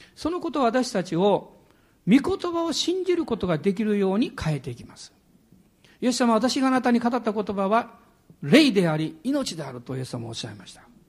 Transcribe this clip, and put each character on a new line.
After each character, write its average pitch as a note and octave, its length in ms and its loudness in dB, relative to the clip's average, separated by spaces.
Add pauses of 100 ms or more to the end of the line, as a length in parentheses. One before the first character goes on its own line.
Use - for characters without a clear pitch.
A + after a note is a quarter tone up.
(160)
そ D#4 160 -4
の F4 80 -4
こ E4+ 120 -6
と D4 80 -2
は C4 60 2
私 B3 260 0
た F#3 120 -2
ち E3 120 -6
を F#3 420 2 (500)
御 A3 100 6
言 F4+ 340 0
葉 E4+ 120 -2
を E4 100 -2
信 F#4 300 -2
じ F4+ 120 2
る E4 100 -2
こ A3+ 120 -4
と G3 80 -4
が E3 140 0
で G3 160 0
き A3 80 -4
る G#3 160 0
よ F#3+ 160 2
う G#3 40 2
に D4 160 0
変 D#3 200 -2
え C#3 40 -4
て B2+ 120 -10
い A#2 40 -10
き - 100 -18
ま - 120 -20
す。 - 160 -20 (880)
イ A3+ 60 0
エ B3+ 40 2
ス B3 60 -2
様 A#3+ 160 4
は、 A3 80 4
「私 B3+ 180 0
が C4 80 2
あ C4 40 2
な C4 100 2
た B3 80 2
に A#3+ 80 4
語 A#3+ 180 0
っ A#3+ 60 -2
た A3 100 -2
言 G#3 120 -2
葉 G3 240 -2
は A3+ 320 0 (420)
霊 B3+ 300 6
で F#3 180 2
あ D#3 80 0
り、 D#3 260 -6
命 C4+ 320 -4
で D#3+ 60 -10
あ C#3 100 -10
る」 B2 140 -12
と B2+ 100 -8
イ B2+ 40 -6
エ B2+ 60 -6
ス - 80 -12
様 A#2+ 100 -8
は A2+ 60 -10
お - 20 -10
っ - 20 -10
し - 140 -10
ゃ A2 40 -12
い G#2 40 -16
ま G2+ 100 -20
し - 80 -20
た。 - 80 -20 (280)